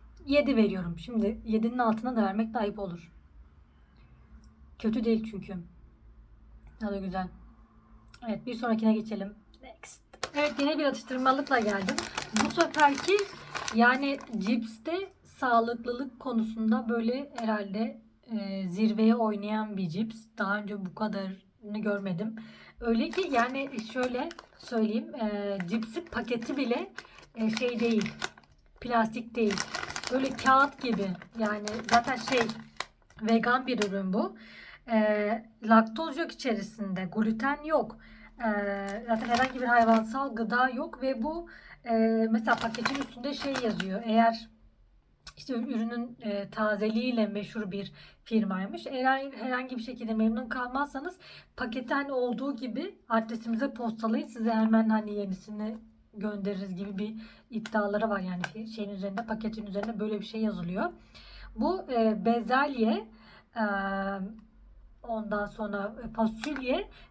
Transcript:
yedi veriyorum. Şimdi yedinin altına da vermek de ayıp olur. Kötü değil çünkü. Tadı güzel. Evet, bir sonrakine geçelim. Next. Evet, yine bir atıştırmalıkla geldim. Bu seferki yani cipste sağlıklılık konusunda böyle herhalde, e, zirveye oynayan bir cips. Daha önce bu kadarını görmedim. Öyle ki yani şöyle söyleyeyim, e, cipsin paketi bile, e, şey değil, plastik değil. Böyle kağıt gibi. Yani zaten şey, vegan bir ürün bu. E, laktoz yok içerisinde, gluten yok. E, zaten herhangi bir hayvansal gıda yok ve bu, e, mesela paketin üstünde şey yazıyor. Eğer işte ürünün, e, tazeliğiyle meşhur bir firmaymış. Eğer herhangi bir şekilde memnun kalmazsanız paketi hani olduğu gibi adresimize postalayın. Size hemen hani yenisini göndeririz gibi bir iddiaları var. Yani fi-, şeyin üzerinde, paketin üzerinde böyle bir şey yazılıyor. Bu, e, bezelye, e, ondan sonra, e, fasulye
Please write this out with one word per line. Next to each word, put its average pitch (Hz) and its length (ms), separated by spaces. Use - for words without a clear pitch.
yedi 277 300
veriyorum. 185 420
Şimdi 220 460
yedinin 226 340
altına 240 380
da 220 60
vermek 202 320
de 247 40
ayıp 208 200
olur. 175 340
Kötü 226 260
değil 226 260
çünkü. 190 260
Tadı 202 200
güzel. 185 280
Evet, 202 180
bir 247 80
sonrakine 220 400
geçelim. 208 400
Next. - 380
Evet, 294 240
yine 285 200
bir 302 60
atıştırmalıkla 262 720
geldim. 196 380
Bu 220 60
seferki 311 680
yani 262 440
cipste 254 760
sağlıklılık 240 840
konusunda 226 680
böyle 233 500
herhalde, 214 640
e, 196 380
zirveye 220 480
oynayan 214 600
bir 185 120
cips. 214 280
Daha 202 180
önce 202 300
bu 175 80
kadarını 196 840
görmedim. 202 580
Öyle 233 300
ki 359 220
yani 254 380
şöyle 254 360
söyleyeyim, 226 560
e, 202 440
cipsin 226 440
paketi 240 440
bile, 269 360
e, 220 160
şey 240 300
değil, 226 320
plastik 226 540
değil. 214 200
Böyle 262 180
kağıt 269 520
gibi. 196 240
Yani 208 280
zaten 233 260
şey, 240 240
vegan 233 440
bir 208 220
ürün 190 240
bu. 302 240
E, 214 500
laktoz 226 540
yok 330 160
içerisinde, 196 720
gluten 226 600
yok. 302 340
E, 233 120
zaten 226 220
herhangi 247 320
bir 247 60
hayvansal 233 680
gıda 240 340
yok 269 340
ve 262 200
bu, 330 260
e, 233 80
mesela 226 260
paketin 240 460
üstünde 262 320
şey 277 200
yazıyor. 190 400
Eğer 226 440
işte - 160
ürünün, 233 680
e, 202 300
tazeliğiyle 220 760
meşhur 202 440
bir 196 220
firmaymış. 196 600
Eğer 269 460
herhangi 254 440
bir 226 60
şekilde 226 320
memnun 220 340
kalmazsanız 269 680
paketi 254 380
hani 277 180
olduğu 247 440
gibi 269 420
adresimize 226 640
postalayın. 233 520
Size 226 240
hemen 220 380
hani 214 260
yenisini 208 640
göndeririz 196 600
gibi 196 240
bir 214 160
iddiaları 214 580
var. 202 120
Yani 180 220
fi-, 220 240
şeyin 208 240
üzerinde, 196 360
paketin 220 400
üzerinde 202 340
böyle 214 200
bir - 40
şey 220 160
yazılıyor. 202 520
Bu, 339 260
e, 220 320
bezelye, 247 840
e, 226 80
ondan 214 440
sonra, 208 480
e, 226 40
fasulye 262 800